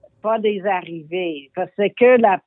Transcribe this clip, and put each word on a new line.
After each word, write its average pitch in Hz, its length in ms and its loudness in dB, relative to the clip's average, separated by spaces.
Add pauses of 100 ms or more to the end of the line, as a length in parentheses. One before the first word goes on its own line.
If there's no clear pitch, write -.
(220)
pas 220 160 -2
des 208 280 -2
arrivées. 170 880 -6
Parce 180 160 -6 (280)
que 247 220 6
la 196 260 2